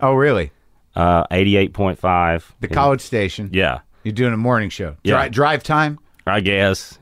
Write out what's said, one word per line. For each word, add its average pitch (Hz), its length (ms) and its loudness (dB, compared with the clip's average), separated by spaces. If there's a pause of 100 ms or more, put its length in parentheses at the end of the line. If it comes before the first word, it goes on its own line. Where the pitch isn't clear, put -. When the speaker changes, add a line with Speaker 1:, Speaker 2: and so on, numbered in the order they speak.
Speaker 1:
Oh, 135 140 2
really? 131 380 0 (440)
Speaker 2:
Uh, 87 340 4
eighty-eight 98 420 2
point 95 260 -2
five. 85 640 0
Speaker 1:
The - 80 -8
Speaker 2:
And - 60 -6
Speaker 1:
college 139 260 2
station. 104 520 -4
Speaker 2:
Yeah. 85 280 0 (220)
Speaker 1:
You're 107 100 -6
doing 120 200 0
a 113 40 -4
morning 113 340 0
show. 82 340 -10
Speaker 2:
Yeah. 110 180 2
Speaker 1:
Dri-, 139 80 -4
drive 143 320 0
time? 151 360 0 (280)
Speaker 2:
I 101 140 0
guess. 98 600 0